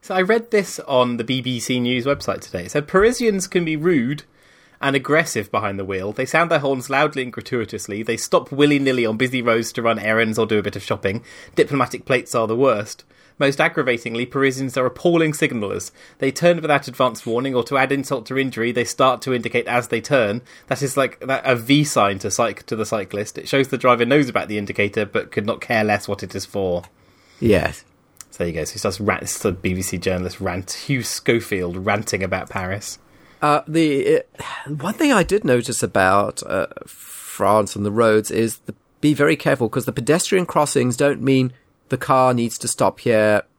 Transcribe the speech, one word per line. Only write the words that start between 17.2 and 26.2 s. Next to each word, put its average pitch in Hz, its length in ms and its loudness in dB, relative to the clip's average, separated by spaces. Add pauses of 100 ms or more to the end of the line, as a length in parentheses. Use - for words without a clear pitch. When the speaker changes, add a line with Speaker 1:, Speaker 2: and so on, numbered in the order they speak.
Speaker 1:
warning, 127 280 -2
or 120 100 2
to 139 120 -4
add 131 140 2
insult 139 360 -4
to 127 120 -4
injury, 123 340 -2
they 120 120 0
start 131 380 2
to 131 120 -2
indicate 120 320 -2
as 120 220 0
they - 120 -2
turn." 117 400 0 (280)
That 131 140 -4
is 139 140 -2
like 131 240 0
that, 131 240 -4
a 131 120 2
V 135 260 4
sign 101 380 2
to 107 80 -6
cyc-, 110 380 -2
to - 100 -6
the 107 100 -4
cyclist. 104 520 -6
It - 100 -14
shows 139 200 2
the 135 100 -4
driver 120 260 4
knows 135 240 4
about 104 180 -2
the 104 120 -4
indicator, 104 460 -2
but - 280 -6
could 104 140 -2
not 104 140 -4
care 113 220 0
less 107 240 0
what 98 160 -6